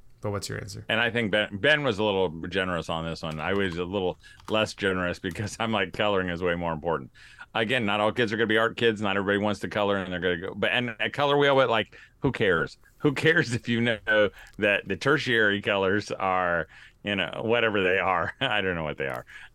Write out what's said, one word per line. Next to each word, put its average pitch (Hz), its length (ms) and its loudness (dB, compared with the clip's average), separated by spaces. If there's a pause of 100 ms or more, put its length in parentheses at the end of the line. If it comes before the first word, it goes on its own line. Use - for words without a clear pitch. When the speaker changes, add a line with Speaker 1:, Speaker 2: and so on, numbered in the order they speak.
(200)
Speaker 1:
But 104 120 -6
what's 101 180 -6
your 107 80 -6
answer? 107 320 -12
Speaker 2:
And 110 100 2
I 117 120 2
think 113 200 0
Ben, 104 220 2
Ben 143 280 4
was 120 180 0
a 107 40 2
little 95 240 2 (220)
generous 90 400 -2
on 82 160 -4
this 82 180 -6
one. 78 160 -6
I 85 140 -2
was 98 240 0
a 90 80 -2
little 92 340 -2 (300)
less 107 240 0
generous 92 440 0
because 95 440 -6
I'm 113 100 -2
like, 98 220 -2
coloring 101 340 0
is 87 160 -4
way 87 120 0
more 85 180 -2
important. 76 360 -4 (460)
Again, 113 300 0
not 104 160 0
all 107 100 2
kids 113 220 0
are - 40 -2
gonna 113 100 2
be 110 100 4
art 113 180 2
kids. 113 260 2
Not 98 140 0
everybody 101 260 2
wants 104 200 -2
to 95 80 -6
color, 101 260 2
and 92 160 -4
they're 90 80 -4
gonna 90 180 2 (120)
go. - 40 -10
But, 104 200 0
and 123 260 -2
a 110 100 -2
color 143 280 0
wheel, 143 180 4
but, 131 140 4
like, 110 260 0 (240)
who 135 140 0
cares? 85 440 0 (200)
Who 147 160 0
cares 151 400 2
if 117 160 -6
you 117 100 0
know 107 500 2 (300)
that 101 300 2
the 95 80 -2
tertiary 117 640 2
colors 101 500 0
are, 90 560 0 (360)
you 101 120 -2
know, 90 280 -4
whatever 110 380 2
they 92 180 2
are. 92 380 0
<laughs> - 40 -6
I 117 180 0
don't 92 160 -2
know 82 80 -4
what 73 140 -6
they 69 100 -4
are. 62 160 -6 (320)